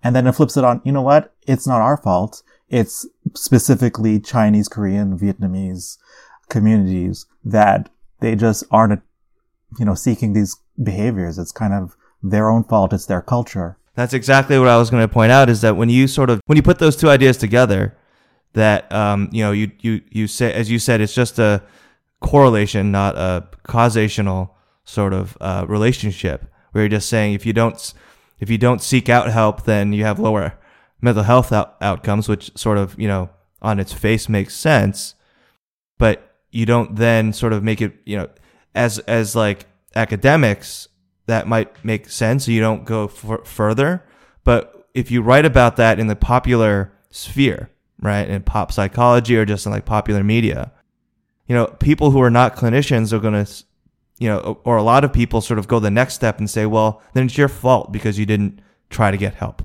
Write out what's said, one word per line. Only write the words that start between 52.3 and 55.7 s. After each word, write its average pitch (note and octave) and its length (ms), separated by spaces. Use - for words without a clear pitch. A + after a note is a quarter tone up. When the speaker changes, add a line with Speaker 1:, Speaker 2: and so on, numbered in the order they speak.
Speaker 2:
clinicians A#2 560
are A2+ 80
gonna G#2+ 220
s-, - 220
you A#2+ 100
know, G2+ 120
o-, A2 220
or A#2+ 140
a G#2+ 60
lot B2 200
of C#3 80
people A#2 300
sort A2+ 180
of G2+ 80
go A#2 120